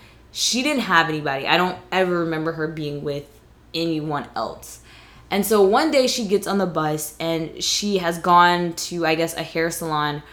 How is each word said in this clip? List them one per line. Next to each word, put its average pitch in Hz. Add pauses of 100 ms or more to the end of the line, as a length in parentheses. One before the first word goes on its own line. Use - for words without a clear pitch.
(320)
She -
didn't 277
have 170
anybody. 143
I 160
don't 180 (140)
ever 180
remember 160
her 156
being 147
with 143 (480)
anyone 156
else. - (480)
And 196
so 208
one 240
day 262
she 240
gets 196
on 196
the 190
bus 156
and 165
she 202
has 170
gone 175
to, 170
I 160
guess, 165
a 165
hair 165
salon 151